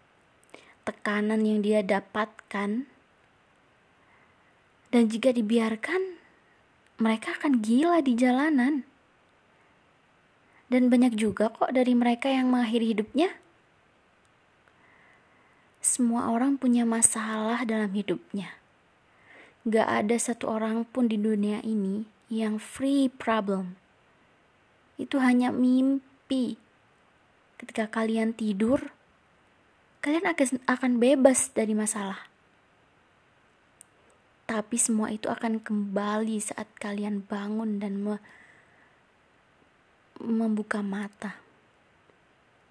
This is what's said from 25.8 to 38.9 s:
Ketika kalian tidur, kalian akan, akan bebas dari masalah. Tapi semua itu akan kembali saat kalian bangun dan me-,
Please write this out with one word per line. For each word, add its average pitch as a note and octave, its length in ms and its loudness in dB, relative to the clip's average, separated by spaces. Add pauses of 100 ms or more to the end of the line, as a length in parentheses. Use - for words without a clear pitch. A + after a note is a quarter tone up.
Ketika A3 320 -8
kalian A3+ 400 -2
tidur, A3+ 640 -2 (1040)
kalian D#4+ 240 0
akan, C#4+ 480 0
akan B3 320 2
bebas C4 480 4
dari G#3+ 240 -2
masalah. G#3 560 -6 (2250)
Tapi A3+ 320 -2
semua G#3+ 320 0
itu G#3+ 160 -6
akan A3 320 -2
kembali G#3 800 -2
saat - 400 -10
kalian G3+ 480 -6
bangun G#3 560 -4
dan G3 160 -6
me-, G#3 240 -6 (2000)